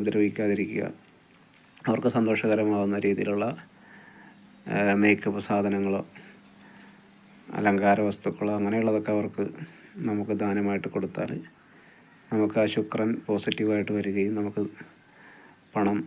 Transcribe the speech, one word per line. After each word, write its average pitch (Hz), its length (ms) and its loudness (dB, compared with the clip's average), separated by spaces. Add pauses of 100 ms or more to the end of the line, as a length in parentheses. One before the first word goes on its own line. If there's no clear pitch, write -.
ഉപദ്രവിക്കാതിരിക്കുക, 104 840 0 (1040)
അവർക്ക് 120 300 2
സന്തോഷകരമാവുന്ന 107 800 2 (100)
രീതിയിലുള്ള, 101 380 0 (1300)
ആ, - 40 -2 (240)
മേക്കപ്പ് 104 460 2
സാധനങ്ങളോ 101 540 0 (1600)
അലങ്കാര 101 480 4
വസ്തുക്കളോ 104 520 -2
അങ്ങനെയുള്ളതൊക്കെ 107 560 0
അവർക്ക് 101 300 -2 (640)
നമുക്ക് 104 340 -2
ദാനമായിട്ട് 101 520 0
കൊടുത്താൽ 95 360 -4 (1000)
നമുക്ക് 107 320 2
ആ - 20 4 (100)
ശുക്രൻ 110 360 -2 (160)
പോസിറ്റീവായിട്ട് 107 720 0
വരികയും 101 400 0
നമുക്ക് 104 240 -4 (1120)
പണം, 104 320 2